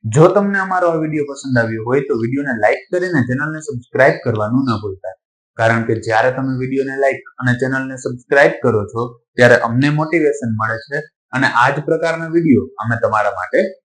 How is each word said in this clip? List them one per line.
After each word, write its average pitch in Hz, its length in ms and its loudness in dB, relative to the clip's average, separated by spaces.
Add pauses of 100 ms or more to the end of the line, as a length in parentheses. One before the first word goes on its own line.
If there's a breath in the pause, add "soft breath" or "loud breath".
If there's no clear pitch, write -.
જો 117 200 4 (120)
તમને 202 300 0
અમારો 180 260 0
આ 160 100 -2
વીડિયો 151 280 -4
પસંદ 135 320 -2
આવ્યો 110 260 -4
હોય 139 200 2
તો 117 140 0
વીડિયોને 135 400 -2
લાઈક 117 300 0
કરીને 180 360 0
ચેનલને 151 380 -4
સબસ્ક્રાઇબ 135 580 -2
કરવાનું 110 440 -2
ન 107 160 -2
ભૂલતા, 95 300 -10 (440)
કારણ 113 300 2
કે 110 180 0
જ્યારે 113 320 2
તમે 135 240 -4
વીડિયોને 135 400 -4
લાઈક 135 380 -2
અને 127 200 0
ચેનલને 131 440 -4
સબસ્ક્રાઇબ 143 580 2
કરો 110 200 2 (120)
છો 117 80 -4 (340)
ત્યારે 120 220 8 (100)
અમને 127 200 2 (100)
મોટિવેશન 151 640 0
મળે 110 260 -2
છે 147 180 -8 (320)
અને 131 120 2 (140)
આ 127 120 6
જ 147 160 -4
પ્રકારના 165 440 -2
વીડિયો 143 320 4 (180)
અમે 113 100 0 (100)
તમારા 104 340 2
માટે 104 220 0 (240)